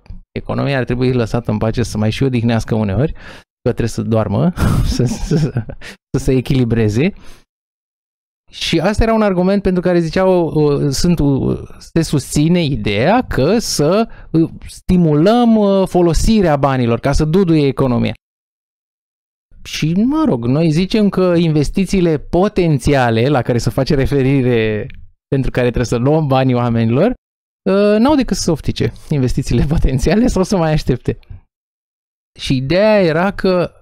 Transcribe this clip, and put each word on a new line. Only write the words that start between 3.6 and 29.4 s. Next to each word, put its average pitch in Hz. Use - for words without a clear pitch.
trebuie 117
să 113
doarmă, 110
<laughs> -
să, 127
să, 170
să, 131
să 123
se 139
echilibreze. 123
Și -
asta 202
era 226
un 220
argument 190
pentru 185
care 175
ziceau, 175
uh, 147
sunt, 175
uh, 139
se -
susține 160
ideea 127
că 180
să, 196
uh, 160
stimulăm, 185
uh, 196
folosirea 180
banilor, 131
ca 135
să 143
duduie 160
economia. 120
Și, -
mă 262
rog, 120
noi 151
zicem 190
că 180
investițiile 170
potențiale, 143
la 139
care 123
se 117
face 139
referire, 127
pentru 135
care 127
trebuie 123
să 120
luăm 147
banii 131
oamenilor, 120
uh, 208
n-au 277
decât 254
să -
se 180
oftice -
investițiile 127